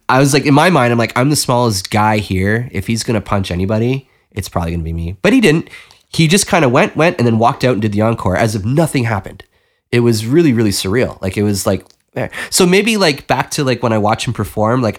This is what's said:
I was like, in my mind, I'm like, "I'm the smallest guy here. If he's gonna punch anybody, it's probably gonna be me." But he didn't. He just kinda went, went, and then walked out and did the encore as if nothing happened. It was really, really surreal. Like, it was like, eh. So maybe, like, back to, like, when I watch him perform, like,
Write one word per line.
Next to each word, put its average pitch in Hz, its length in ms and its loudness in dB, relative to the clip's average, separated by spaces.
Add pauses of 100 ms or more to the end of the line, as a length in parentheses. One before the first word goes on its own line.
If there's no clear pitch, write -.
I 127 100 4
was 139 140 4
like, 135 140 0
in 143 80 4
my 156 160 4
mind, 123 220 2
I'm 120 60 2
like, 113 180 -2
"I'm 131 140 2
the 147 60 0
smallest 120 540 -2
guy 107 280 2
here. 101 540 -2
If 98 140 -8
he's 113 160 -4
gonna 110 180 -2
punch 98 300 -4
anybody, 110 580 -2 (220)
it's - 180 -8
probably 85 240 -4
gonna 85 100 -4
be 80 100 -6
me." 82 300 -6
But 202 100 4
he 262 80 4
didn't. 165 280 2 (400)
He 165 180 0
just 190 200 2
kinda 160 220 2
went, 147 280 0
went, 165 220 0
and 120 80 2
then 113 120 2
walked 123 260 0
out 127 80 2
and 123 100 -2
did 107 100 -2
the 101 80 0
encore 107 360 0
as 107 180 0
if 95 100 -4
nothing 139 400 0
happened. 110 400 -6 (480)
It 120 80 2
was 113 260 2
really, 147 260 4
really 110 180 2
surreal. 98 500 -2
Like, 95 160 -6
it 107 60 0
was 104 240 -2
like, 98 180 -2 (320)
eh. 131 120 -4 (220)
So - 160 2
maybe, 208 300 2
like, 165 300 -2
back 135 260 -2
to, 151 120 -2
like, 127 180 -2
when 117 100 0
I 110 60 0
watch 104 280 0
him 120 60 -2
perform, 110 480 -2
like, 107 180 -2